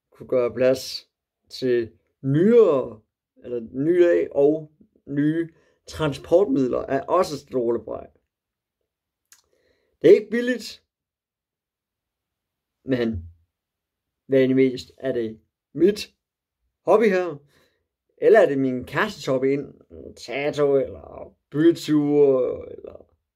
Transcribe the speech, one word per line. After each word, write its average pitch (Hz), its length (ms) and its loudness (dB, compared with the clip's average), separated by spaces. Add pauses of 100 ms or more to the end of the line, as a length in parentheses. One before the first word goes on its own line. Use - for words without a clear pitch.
(120)
kunne - 160 -20
gøre 123 260 0
plads 127 560 -2 (400)
til 120 420 -2 (300)
nyere, 147 800 2 (420)
eller 120 160 -8
nye 147 480 0
af 175 240 2
og 151 400 0 (340)
nye 151 480 -4 (340)
transportmidler 143 920 0
er - 220 -4
også 156 360 -2
stille - 220 -8
roligt 117 260 -2
på - 60 -14
vej. - 180 -14 (1900)
Det 156 80 6
er 202 60 10
ikke - 140 -4
billigt, 240 540 -6 (2000)
men 113 460 -4 (1000)
hvad 131 160 2
er 131 40 0
det 131 80 0
mest? 131 420 0
Er 131 140 -8
det 113 280 -6 (340)
mit 185 400 -2 (720)
hobby 214 240 2
her? 180 280 -2 (800)
Eller 202 220 4
er 180 60 6
det 143 120 -2
min 127 280 -4
kærestes 190 400 -6
hobby 135 280 -2
ind? 143 200 -8 (420)
Tato, 143 600 -2
eller 101 600 -6 (160)
byture, 147 1200 2
eller - 340 -20 (300)